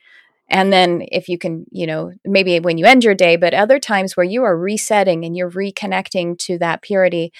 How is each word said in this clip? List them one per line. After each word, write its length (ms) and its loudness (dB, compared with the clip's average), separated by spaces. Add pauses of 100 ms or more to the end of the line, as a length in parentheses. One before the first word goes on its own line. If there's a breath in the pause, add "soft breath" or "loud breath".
(500 soft breath)
And 220 2
then 300 2 (100)
if 160 -6
you 80 -4
can, 340 -8
you 160 -8
know, 240 -6 (140)
maybe 340 2
when 200 0
you 80 2
end 180 6
your 100 6
day, 220 4
but 160 2
other 260 4
times 380 -4
where 80 2
you 200 -2
are 120 0
resetting 720 -2
and 100 -8
you're 140 -6
reconnecting 920 -6
to 180 -6
that 220 -4
purity, 600 -2